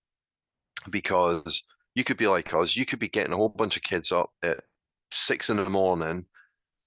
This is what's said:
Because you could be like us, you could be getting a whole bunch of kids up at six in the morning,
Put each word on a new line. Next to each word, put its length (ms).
Because 720
you 100
could 140
be 80
like 260
us, 240
you 80
could 140
be 100
getting 240
a 40
whole 120
bunch 280
of 60
kids 300
up 180
at 180
six 360
in 80
the 140
morning, 560